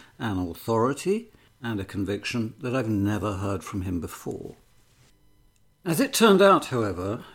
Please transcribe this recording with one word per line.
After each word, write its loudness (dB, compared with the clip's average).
an -4
authority -2
and -4
a -6
conviction -4
that -4
I've -2
never 0
heard -4
from -6
him -4
before. -10
As 0
it 0
turned 8
out, 6
however, -2